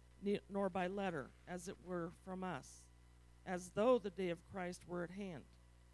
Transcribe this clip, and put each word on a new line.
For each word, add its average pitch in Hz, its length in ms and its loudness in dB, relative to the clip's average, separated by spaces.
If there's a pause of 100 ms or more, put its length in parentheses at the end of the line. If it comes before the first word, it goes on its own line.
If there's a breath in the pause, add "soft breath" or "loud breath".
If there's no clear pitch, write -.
(220)
ne-, 202 180 4 (100)
nor 196 180 2
by 185 180 2
letter, 185 440 0 (180)
as 175 180 -4
it 190 160 -6
were 170 300 -2 (140)
from 185 180 -4
us, 160 380 -4 (640)
as 185 240 -2
though 240 280 8
the 190 120 -4
day 185 180 0
of 170 240 -2
Christ 180 340 -4
were 175 160 -2
at 170 100 -4
hand. 185 320 -8 (500)